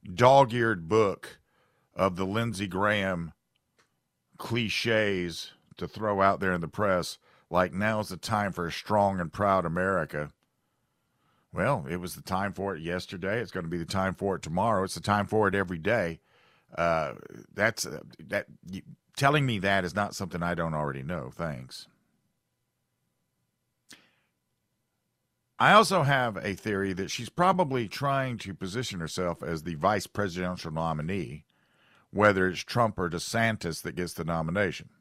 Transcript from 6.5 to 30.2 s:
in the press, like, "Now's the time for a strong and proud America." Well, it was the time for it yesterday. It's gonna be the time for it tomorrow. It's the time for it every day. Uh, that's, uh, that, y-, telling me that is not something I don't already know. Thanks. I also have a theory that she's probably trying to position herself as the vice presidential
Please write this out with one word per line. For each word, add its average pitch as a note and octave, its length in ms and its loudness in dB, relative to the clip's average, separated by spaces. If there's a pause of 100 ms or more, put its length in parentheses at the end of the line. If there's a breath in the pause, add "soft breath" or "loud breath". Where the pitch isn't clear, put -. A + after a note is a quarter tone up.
in F2+ 100 0
the E2 60 -6
press, F#2+ 500 -2 (320 soft breath)
like, F2+ 240 2
"Now's G#2+ 360 -2
the F#2 80 -10
time G#2 340 -2
for F2 160 -4
a D#2+ 40 -6
strong G2+ 480 2
and E2+ 140 -4
proud F#2+ 320 2
America." E2 680 -2 (1200)
Well, G2 360 0
it E2+ 60 -4
was F2+ 180 -6
the - 80 -16
time F#2+ 320 -4
for G2 220 -4
it D#2 60 -12
yesterday. F#2 580 -4
It's G2 120 -8
gonna E2+ 180 -6
be F2 80 -4
the E2 80 -4
time F#2+ 280 -2
for G2 220 -2
it E2 80 -10
tomorrow. F#2+ 400 0
It's F#2+ 120 -6
the - 60 -10
time G2+ 240 2
for G#2+ 220 2
it F#2+ 80 0
every F#2 240 -2
day. F2 400 0 (560 soft breath)
Uh, D#2+ 400 0 (380)
that's, A2 320 0
uh, C#2+ 160 -10 (180)
that, F#2+ 280 -6 (220)
y-, F#2+ 140 -10 (320)
telling C#3+ 300 2
me A#2 120 0
that G2 280 2
is E2 100 -4
not G2+ 180 -2
something F2 300 -6
I F2 100 0
don't E2 200 -2
already D2 280 -4
know. C#2+ 300 -8
Thanks. C2+ 560 -10 (3750 loud breath)
I C3+ 140 8
also G3 320 8
have B2+ 320 2
a F#2+ 200 -2
theory G2 360 0
that F#2 180 -4
she's A#2 200 -8
probably E3+ 580 2
trying C3+ 520 -2
to F#2+ 140 -10
position F#2+ 460 -6
herself E2+ 420 -2
as E2 220 -4
the E2+ 120 -6
vice F#2+ 320 2
presidential F2+ 600 -4